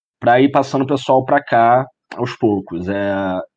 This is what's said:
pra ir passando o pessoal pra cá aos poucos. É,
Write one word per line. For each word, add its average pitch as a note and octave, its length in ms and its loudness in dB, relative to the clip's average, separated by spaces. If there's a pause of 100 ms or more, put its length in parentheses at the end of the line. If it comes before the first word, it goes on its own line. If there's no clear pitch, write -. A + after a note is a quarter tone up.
(200)
pra B2 220 2
ir C#3 100 2
passando C#3 300 0
o C3 60 -4
pessoal C3 360 0
pra C#3+ 180 0
cá A#2+ 440 2 (320)
aos A#2+ 180 -6
poucos. F#2+ 540 -2
É, G2 500 -4 (180)